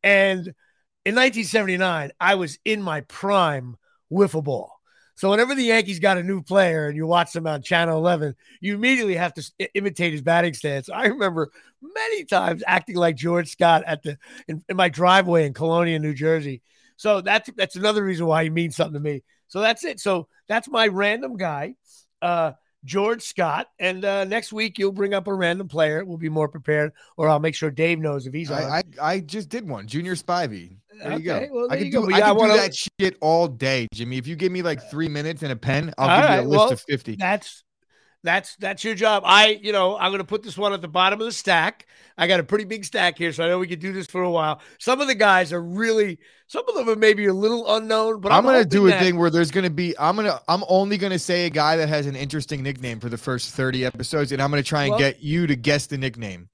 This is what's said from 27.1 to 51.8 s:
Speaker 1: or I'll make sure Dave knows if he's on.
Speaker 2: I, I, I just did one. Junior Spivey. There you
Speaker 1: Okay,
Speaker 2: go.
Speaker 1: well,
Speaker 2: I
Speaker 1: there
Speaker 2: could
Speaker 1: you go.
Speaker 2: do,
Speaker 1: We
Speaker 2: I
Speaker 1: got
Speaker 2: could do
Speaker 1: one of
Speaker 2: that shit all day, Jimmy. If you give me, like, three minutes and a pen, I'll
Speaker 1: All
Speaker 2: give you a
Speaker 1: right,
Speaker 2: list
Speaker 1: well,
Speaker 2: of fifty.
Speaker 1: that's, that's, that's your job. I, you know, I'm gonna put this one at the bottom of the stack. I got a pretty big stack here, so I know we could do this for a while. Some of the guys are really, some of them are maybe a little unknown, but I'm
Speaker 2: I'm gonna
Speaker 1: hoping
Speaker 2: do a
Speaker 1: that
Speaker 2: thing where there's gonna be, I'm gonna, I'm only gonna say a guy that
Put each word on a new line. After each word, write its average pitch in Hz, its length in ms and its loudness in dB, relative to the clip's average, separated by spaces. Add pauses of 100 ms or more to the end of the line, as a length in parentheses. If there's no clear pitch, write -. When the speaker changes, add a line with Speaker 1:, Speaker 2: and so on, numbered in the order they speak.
Speaker 1:
or 156 120 2
I'll 151 100 4
make 156 160 -2
sure 156 140 -2
Dave 160 300 0
knows 143 260 -4
if 131 80 -12
he's 156 160 -8
on. 139 140 -2
Speaker 2:
I, 139 140 -2
I, - 60 -2 (180)
I 175 180 0
just 165 300 -10
did 220 200 -8
one. 107 180 -10
Junior 170 280 -6
Spivey. 104 640 -6 (220)
There 147 120 -8
you 165 200 -4
Speaker 1:
Okay, - 160 -4
Speaker 2:
go. 285 60 -14
Speaker 1:
well, 240 120 -4
Speaker 2:
I 247 100 -4
Speaker 1:
there - 20 -4
Speaker 2:
could 190 80 -2
Speaker 1:
you 190 80 -6
go. 247 80 2
Speaker 2:
do, 196 60 0
Speaker 1:
We 190 60 0
Speaker 2:
I 196 60 -2
Speaker 1:
got 208 80 2
Speaker 2:
could 208 60 4
do 214 60 2
Speaker 1:
one 214 120 4
of 214 60 4
Speaker 2:
that 190 180 -4
shit - 460 -4
all 165 260 2
day, 127 460 -4
Jimmy. 123 240 -8
If 127 100 -8
you 165 80 -8
give 180 160 -2
me, 180 120 -6
like, 156 260 -6
three 156 180 -6
minutes 147 360 -6
and 139 80 -6
a 123 40 -4
pen, 139 420 -2
I'll 135 120 2
Speaker 1:
All 196 120 6
Speaker 2:
give 294 80 4
you 196 60 4
a - 40 2
Speaker 1:
right, 127 80 -2
Speaker 2:
list 151 120 4
Speaker 1:
well, 226 120 6
Speaker 2:
of 247 100 -4
fifty. 123 340 -6
Speaker 1:
that's, 190 480 -4 (600)
that's, 180 340 -2
that's 196 260 -8
your 220 120 -4
job. 208 300 2
I, 214 360 8
you 208 100 -4
know, 196 260 2
I'm 185 140 2
gonna 190 120 -4
put 214 200 -4
this 190 140 -12
one 202 140 0
at 190 100 -4
the 175 60 -12
bottom 185 320 2
of 220 60 -4
the 233 60 -6
stack. 180 560 0 (300)
I 170 100 0
got 180 120 4
a 160 40 -2
pretty 208 220 -2
big 202 200 -10
stack 180 320 -2
here, 170 160 -4
so 165 100 -4
I 165 40 0
know 180 120 0
we 185 80 -4
could 170 120 -8
do 190 120 -8
this 185 160 -8
for 180 140 -6
a 180 80 -2
while. 156 320 -2 (180)
Some 262 220 0
of 277 60 0
the 254 80 2
guys 185 360 4
are 175 100 -4
really, 208 580 0 (260)
some - 240 -8
of 440 60 -2
them 240 120 0
are 220 80 2
maybe 214 300 4
a 190 80 4
little 220 420 2
unknown, 220 460 0
but 202 100 0
I'm - 60 8
Speaker 2:
I'm 208 80 6
gonna 262 140 6
Speaker 1:
hoping 190 100 4
Speaker 2:
do 196 180 6
a - 40 8
Speaker 1:
that 190 100 4
Speaker 2:
thing 180 160 2
where 170 140 4
there's 165 200 2
gonna 180 200 0
be, 170 260 -4
I'm 160 180 2
gonna, 208 320 0
I'm 180 220 0
only 196 280 4
gonna 185 220 -2
say 175 280 -2
a - 20 -2
guy 151 280 4
that 156 120 0